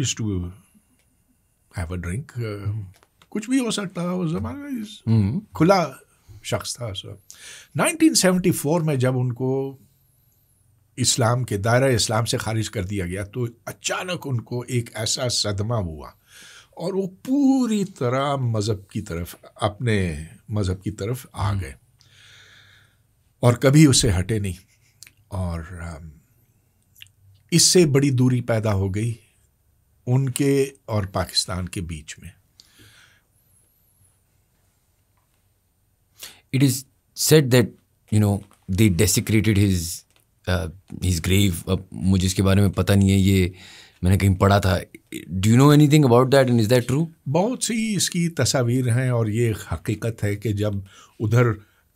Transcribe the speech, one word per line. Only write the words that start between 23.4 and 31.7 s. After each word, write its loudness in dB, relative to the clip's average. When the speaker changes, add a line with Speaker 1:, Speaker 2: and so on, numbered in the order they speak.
Speaker 1:
और 4
कभी 6
उससे 4
हटे 0
नहीं। -6
और, -6
अम, -14
इससे 4
बड़ी 2
दूरी 2
पैदा -2
हो 0
गई -6
उनके 0
और -2
पाकिस्तान -4
के -10